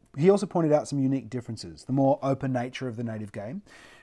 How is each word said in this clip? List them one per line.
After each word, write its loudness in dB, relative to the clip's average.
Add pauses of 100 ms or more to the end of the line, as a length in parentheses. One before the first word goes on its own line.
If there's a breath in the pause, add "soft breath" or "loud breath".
(180)
he 6
also 6
pointed 2
out 2
some -2
unique 0
differences. -10
The -4
more 4
open -2
nature -4
of -8
the -8
native -8
game, -10 (400 loud breath)